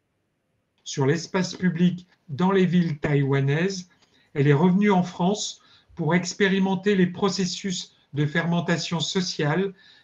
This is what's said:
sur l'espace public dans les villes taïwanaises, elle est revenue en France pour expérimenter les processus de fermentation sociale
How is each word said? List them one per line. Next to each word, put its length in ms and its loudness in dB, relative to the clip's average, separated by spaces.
sur 220 -2
l'espace 480 -2
public 520 0
dans 240 0
les 140 4
villes 320 0
taïwanaises, 920 0
elle 120 2
est 60 6
revenue 380 4
en 120 4
France 600 -4
pour 200 -2
expérimenter 800 0
les 120 4
processus 880 -4
de 140 -2
fermentation 720 -2
sociale 720 -2